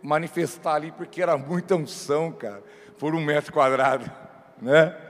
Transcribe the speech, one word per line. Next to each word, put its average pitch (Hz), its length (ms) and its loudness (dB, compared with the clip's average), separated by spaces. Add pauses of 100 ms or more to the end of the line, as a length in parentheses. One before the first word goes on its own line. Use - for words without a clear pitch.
manifestar 156 720 -2
ali, 151 180 -4
porque 175 300 -8
era 170 140 2
muita 175 380 -2
unção, 156 580 -2
cara, 101 300 -12 (360)
por 151 160 -2
um 165 100 -2
metro 147 280 0
quadrado, 131 580 2 (500)
né? 151 360 4 (140)